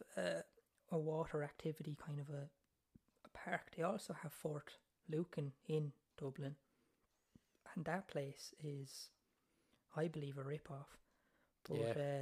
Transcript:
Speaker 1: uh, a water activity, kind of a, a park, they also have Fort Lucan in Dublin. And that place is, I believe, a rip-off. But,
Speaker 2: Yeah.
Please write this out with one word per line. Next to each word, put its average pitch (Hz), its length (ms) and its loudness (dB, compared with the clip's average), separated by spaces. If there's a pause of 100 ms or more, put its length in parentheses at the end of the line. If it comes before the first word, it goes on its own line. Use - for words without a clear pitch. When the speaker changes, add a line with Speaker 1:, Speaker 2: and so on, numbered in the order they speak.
(180)
Speaker 1:
uh, 175 240 4 (500)
a 170 60 4
water 156 460 2
activity, 151 640 -2
kind 147 140 -2
of 143 100 -4
a, 143 200 -4 (760)
a - 40 -20
park, - 460 -2
they 165 80 2
also 190 380 2
have 151 100 -4
Fort 151 400 -2 (380)
Lucan 156 420 2 (160)
in 151 240 4 (260)
Dublin. 139 380 -2 (1200)
And 160 100 0
that 175 220 2
place - 460 -2 (100)
is, 143 460 -4 (880)
I 156 120 4
believe, 143 300 -2
a 139 60 -2
rip-off. 143 540 -6 (680)
But, 151 120 2
Speaker 2:
Yeah. 113 120 4 (300)